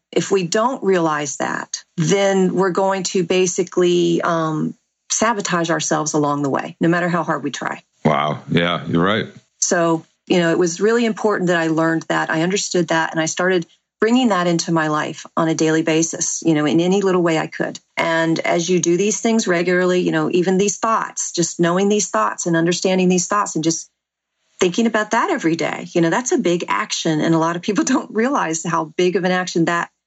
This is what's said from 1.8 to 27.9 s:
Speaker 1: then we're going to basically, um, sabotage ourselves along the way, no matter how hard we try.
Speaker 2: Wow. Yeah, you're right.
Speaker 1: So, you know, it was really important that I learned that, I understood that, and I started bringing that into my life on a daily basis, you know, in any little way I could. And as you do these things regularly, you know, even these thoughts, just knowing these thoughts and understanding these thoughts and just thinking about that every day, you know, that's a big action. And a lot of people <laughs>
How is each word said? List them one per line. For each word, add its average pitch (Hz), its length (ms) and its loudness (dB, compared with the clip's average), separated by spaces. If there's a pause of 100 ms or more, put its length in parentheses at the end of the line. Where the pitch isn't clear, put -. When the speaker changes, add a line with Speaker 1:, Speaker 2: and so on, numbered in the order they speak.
Speaker 1:
then 190 580 2
we're 185 160 2
going 190 320 0
to 185 200 -2
basically, 175 960 2
um, 160 520 -2 (380)
sabotage 190 580 0
ourselves 156 440 -2
along 143 280 0
the 139 80 0
way, 160 320 -4
no 170 80 4
matter 175 180 0
how 170 160 -2
hard 151 200 -4
we 143 80 -4
try. - 320 -8 (200)
Speaker 2:
Wow. 76 460 0
Yeah, 85 380 0
you're 82 160 2
right. 101 240 0 (340)
Speaker 1:
So, 165 440 0 (220)
you 180 120 2
know, 165 120 2
it 160 60 2
was 175 240 0
really 226 240 2
important 202 420 0
that 175 100 2
I 165 100 0
learned 160 360 0
that, 160 260 -2
I 160 120 0
understood 185 480 0
that, 165 220 0
and 160 80 -4
I 160 80 0
started 180 380 0 (360)
bringing 240 280 4
that 180 180 2
into 170 240 0
my 160 160 2
life 151 380 -4 (120)
on 165 100 0
a 160 80 0
daily 160 260 2
basis, - 640 -2
you 165 80 4
know, 151 120 2
in 156 140 2
any 185 220 2
little 185 220 2
way 165 160 2
I 156 80 -4
could. - 320 -6 (180)
And 165 420 0
as 170 300 0
you 180 100 4
do 170 180 2
these 208 240 0
things 226 260 0
regularly, 180 540 2
you 175 100 0
know, 156 180 0
even 180 280 2
these 202 200 0
thoughts, - 540 -4
just - 280 -4
knowing 175 300 2
these 208 200 0
thoughts 214 360 -2
and 170 100 0
understanding 180 540 2
these 180 180 2
thoughts 202 280 -2
and 160 80 -2
just 165 260 -4 (680)
thinking 190 260 2
about 214 260 0
that 277 200 0
every 175 240 0
day, 160 360 -6
you 175 100 2
know, 165 80 4
that's 226 220 -2
a 359 60 2
big 175 300 0
action. 190 540 -2
And 165 120 2
a 165 60 2
lot 165 160 0
of 175 60 -6
people 208 220 -2
<laughs> 269 120 0